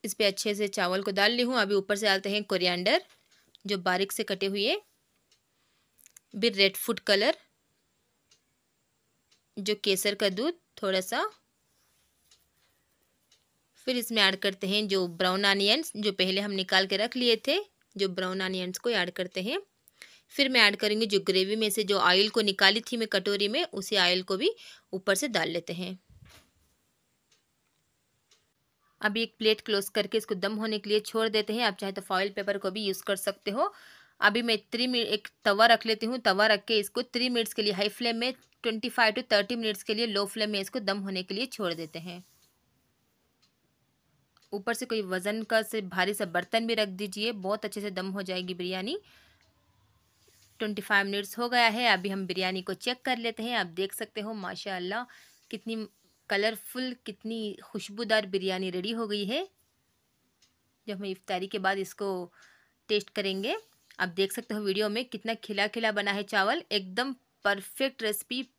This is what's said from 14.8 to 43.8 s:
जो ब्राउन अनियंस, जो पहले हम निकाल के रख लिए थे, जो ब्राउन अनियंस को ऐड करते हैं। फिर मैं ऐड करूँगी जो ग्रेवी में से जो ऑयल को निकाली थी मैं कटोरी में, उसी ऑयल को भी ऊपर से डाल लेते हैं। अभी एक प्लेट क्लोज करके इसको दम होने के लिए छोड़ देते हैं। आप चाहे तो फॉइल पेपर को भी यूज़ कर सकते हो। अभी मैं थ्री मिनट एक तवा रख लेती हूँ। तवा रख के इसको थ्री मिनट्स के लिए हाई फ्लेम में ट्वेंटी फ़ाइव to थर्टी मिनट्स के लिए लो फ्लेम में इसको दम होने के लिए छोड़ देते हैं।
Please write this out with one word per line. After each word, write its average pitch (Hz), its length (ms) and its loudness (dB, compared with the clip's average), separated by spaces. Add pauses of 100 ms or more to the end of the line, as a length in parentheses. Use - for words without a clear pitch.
जो 185 220 2
ब्राउन 185 360 2
अनियंस, 202 500 2
जो 208 180 -2
पहले 190 260 2
हम 208 120 -6
निकाल 190 340 2
के 190 120 -2
रख 247 180 -2
लिए 240 220 4
थे, 294 200 0 (380)
जो 196 140 0
ब्राउन 185 320 -4
अनियंस 185 360 -4
को 240 140 -2
ऐड 180 200 2
करते 185 300 -4
हैं। 269 160 -2 (680)
फिर 277 200 2
मैं 254 120 4
ऐड 202 160 8
करूँगी 214 320 0
जो 202 140 2
ग्रेवी 190 340 2
में 220 140 0
से 214 140 -2
जो 196 140 2
ऑयल 185 320 6
को 226 120 0
निकाली 202 400 6
थी - 140 -6
मैं 226 120 -2
कटोरी 202 400 0
में, 285 160 0
उसी 202 340 -4
ऑयल 180 240 4
को 190 140 -2
भी 302 140 2 (420)
ऊपर 190 220 0
से 285 140 -2
डाल 165 220 0
लेते 170 220 -6
हैं। 180 260 -8 (3000)
अभी 208 220 2
एक 220 160 -4
प्लेट 220 220 4
क्लोज 202 300 0
करके 208 280 0
इसको 214 180 -2
दम 196 200 -2
होने 214 220 -2
के 202 120 -8
लिए 214 120 4
छोड़ 220 280 0
देते 214 220 0
हैं। 233 120 0
आप 196 120 2
चाहे 196 160 -6
तो 190 100 -8
फॉइल 190 280 0
पेपर 196 280 -4
को 196 120 -2
भी 214 140 -6
यूज़ 190 200 -2
कर 196 140 0
सकते - 320 -4
हो। 294 220 0 (480)
अभी 208 220 6
मैं 226 140 2 (140)
थ्री 240 160 0
मिनट 247 220 0
एक 208 200 -2 (160)
तवा 208 240 8
रख 226 180 6
लेती 220 200 0
हूँ। 247 140 -4
तवा 208 280 4
रख 202 160 2
के 220 140 2
इसको 220 260 -4
थ्री 247 240 -2
मिनट्स 233 260 -2
के 226 80 -2
लिए 208 120 0
हाई 208 160 0
फ्लेम 233 260 -4
में 247 160 -2 (320)
ट्वेंटी 226 240 -4
फ़ाइव 220 260 4
to 247 80 -2 (100)
थर्टी 202 240 2
मिनट्स 214 260 -4
के 214 120 -2
लिए 233 140 0
लो 202 180 0
फ्लेम 208 240 -4
में 202 100 -2
इसको 208 200 -6
दम 196 200 -2
होने 190 220 -6
के 196 120 -8
लिए 240 140 -4
छोड़ 180 260 -4
देते 160 260 -10
हैं। 180 220 -14 (2250)